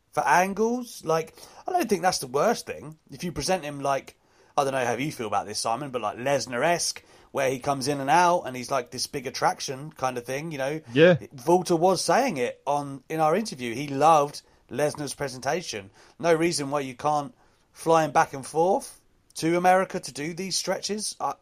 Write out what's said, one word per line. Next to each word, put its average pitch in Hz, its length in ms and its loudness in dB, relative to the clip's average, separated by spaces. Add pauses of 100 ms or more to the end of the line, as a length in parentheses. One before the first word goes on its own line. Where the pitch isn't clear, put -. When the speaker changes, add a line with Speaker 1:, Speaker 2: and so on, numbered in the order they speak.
(120)
Speaker 1:
for - 140 0
angles. 202 760 2
Like, 160 300 -2 (340)
I - 40 -4
don't 359 180 0
think 175 140 0
that's 180 160 2
the 139 80 -8
worst 156 400 0
thing. 101 300 -12 (140)
If 139 120 -14
you 180 80 -6
present 151 320 -2
him 143 160 -10
like, 139 360 -2 (420)
I 143 60 4
don't 135 100 -2
know 131 120 0
how 120 80 2
you 139 180 -2
feel 113 160 -6
about 98 200 -2
this, 104 120 -8
Simon, 123 300 -4
but 123 120 -6
like 101 160 -4
Lesnar-esque, 135 840 -2 (300)
where 135 180 0
he 135 100 -2
comes 139 280 -2
in 143 140 -2
and 135 80 -2
out 175 320 4
and 127 140 -8
he's 123 140 -8
like 131 220 -2
this 123 160 -6
big 131 180 -8
attraction 147 680 -4
kind 127 240 -4
of 120 80 -8
thing, 147 260 -6
you 147 60 -8
know? 143 240 -4 (120)
Speaker 2:
Yeah. 165 220 8 (180)
Speaker 1:
Volta 165 440 2
was 180 260 2
saying 208 340 2
it 120 300 -2
on, 143 420 -2
in 160 120 -2
our 156 140 4
interview. 143 380 -4
He 143 140 -6
loved 143 540 4 (280)
Lesnar's 143 460 -2
presentation. 127 760 -6 (300)
No 165 160 4
reason 156 340 0
why 143 120 -2
you 131 120 -8
can't 147 400 -2 (380)
fly 160 320 4
him 147 80 -2
back 160 220 2
and 135 120 -10
forth 180 540 0 (360)
to 165 220 0
America 180 440 4
to 135 120 -12
do 147 200 -6
these 180 240 -6
stretches. - 640 -6
I, - 200 -2